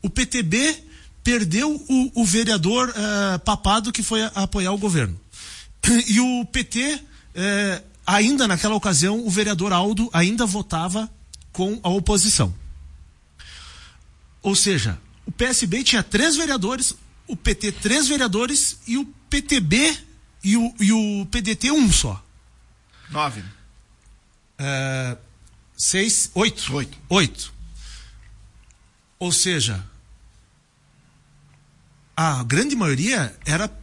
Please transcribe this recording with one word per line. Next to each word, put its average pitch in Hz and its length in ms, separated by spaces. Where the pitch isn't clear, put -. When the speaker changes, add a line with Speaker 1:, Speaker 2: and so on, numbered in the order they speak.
Speaker 1:
O - 80
P 254 160
T 247 180
B 254 400
perdeu 233 480
o, 254 320
o 226 40
vereador, 226 720
eh, 202 440
Papado, 208 520
que 220 120
foi 220 180
a-, 220 140
apoiar 196 360
o 202 60
governo. 156 420
<clears throat> 240 240
E 214 120
o 247 260
P - 180
T, 277 400
eh, 196 480
ainda 220 420
naquela 208 280
ocasião, 196 500
o 220 40
vereador 202 440
Aldo 202 400
ainda 202 320
votava 190 640
com 202 320
a 180 60
oposição. 190 640
Ou 196 140
seja, 117 440
o - 60
P 240 140
S 254 220
B 226 160
tinha 220 180
três 285 340
vereadores, 262 600
o 247 80
P 214 180
T 208 180
três 262 360
vereadores 254 800
e 233 100
o 285 80
P 285 120
T 277 180
B 233 380
e 196 120
o, 233 240
e 208 120
o 208 380
P 233 120
D 214 140
T 262 160
um 277 200
só. - 320
Speaker 2:
Nove. 139 320
Speaker 1:
É, 131 600
seis, - 560
oito. 190 400
Speaker 2:
Oito. 139 240
Speaker 1:
Oito. - 440
Ou 175 140
seja, 113 520
a 151 280
grande 208 320
maioria 170 600
era 175 240